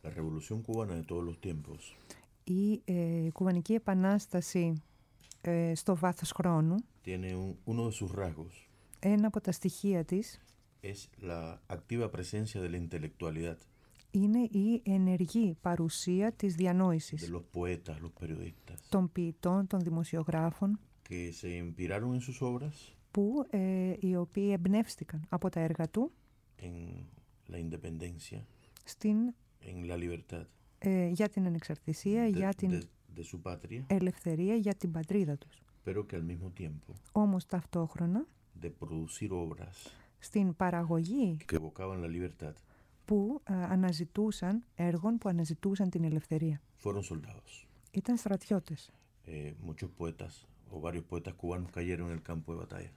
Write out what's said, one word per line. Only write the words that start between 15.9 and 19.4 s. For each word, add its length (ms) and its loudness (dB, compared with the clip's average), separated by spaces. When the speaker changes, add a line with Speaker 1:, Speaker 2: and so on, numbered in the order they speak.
Speaker 2:
της 220 0
διανόησης, 760 2
Speaker 1:
de 40 -4
los 80 -4
poetas, 420 -2
los 100 -8
periodistas, 580 -8
Speaker 2:
των 240 4
ποιητών, 540 0